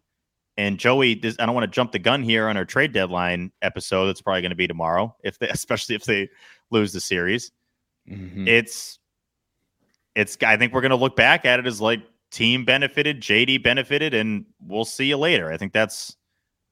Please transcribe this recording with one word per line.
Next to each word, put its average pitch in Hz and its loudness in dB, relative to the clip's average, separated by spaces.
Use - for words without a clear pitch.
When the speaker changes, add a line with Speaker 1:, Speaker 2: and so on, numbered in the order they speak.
Speaker 1:
And 101 -2
Joey, 127 4
this, 113 -4
I 113 0
don't 117 0
wanna 117 0
jump 120 -2
the - -4
gun 127 0
here 113 2
on 104 -2
our 92 -2
trade 143 -2
deadline 90 -2
episode. 95 -2
That's 95 -6
probably 95 -2
gonna 90 -4
be 90 0
tomorrow, 85 -2
if 98 -8
they, 117 -4
<laughs> - -4
especially - -6
if 104 -10
they 101 0
lose 107 2
the 92 -8
series. 92 -2
Speaker 2:
Mm-hmm. 95 -8
Speaker 1:
It's, - 2
it's, 107 0
I 110 6
think 117 2
we're 127 2
gonna 131 4
look 127 0
back 139 4
at 123 4
it 123 -4
as, 113 -4
like, 110 2
team 120 0
benefited, 139 0
J 110 4
D 131 0
benefited, 135 0
and 107 -2
we'll 107 -4
see - -4
you 143 2
later. 139 0
I 82 -6
think 95 -6
that's - -2